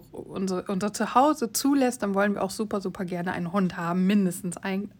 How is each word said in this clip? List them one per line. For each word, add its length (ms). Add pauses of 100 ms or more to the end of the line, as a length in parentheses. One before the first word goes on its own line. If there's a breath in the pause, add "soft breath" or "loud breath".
(120)
unsere, 520
unser 300
Zuhause 600
zulässt, 480
dann 140
wollen 180
wir 100
auch 60
super, 320
super 240
gerne 280
einen 200
Hund 240
haben, 300
mindestens 500
ein-, 320 (100)